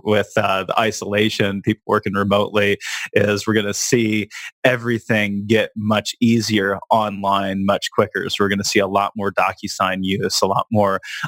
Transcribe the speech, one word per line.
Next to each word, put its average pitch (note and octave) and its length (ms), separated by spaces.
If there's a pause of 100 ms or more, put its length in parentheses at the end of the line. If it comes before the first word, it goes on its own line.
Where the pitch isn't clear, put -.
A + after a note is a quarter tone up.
with, G#2 320
uh, F#2+ 300
the - 120
isolation, G#2+ 840
people - 240
working G#2 300
remotely, G2+ 640 (340)
is G#2 340
we're A2 60
gonna G2+ 200
see A2 540 (380)
everything A2+ 800
get A2 300
much G#2+ 420
easier G#2+ 580 (140)
online, G2 760
much G2+ 280
quicker. F#2+ 360
So - 140
we're G2 60
gonna G2+ 160
see - 140
a G2 80
lot G2 280
more G2+ 160
DocuSign F#2 720
use, F#2+ 400
a G2 60
lot G2+ 220
more, G2+ 300 (280)